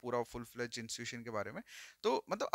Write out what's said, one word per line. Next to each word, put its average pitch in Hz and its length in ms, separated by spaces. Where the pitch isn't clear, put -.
पूरा 120 200
फुल 120 220
फ्लेज 120 340
इंस्टीट्यूशन 117 460
के 120 60
बारे 104 220
में। 180 100
तो 247 280
मतलब 220 240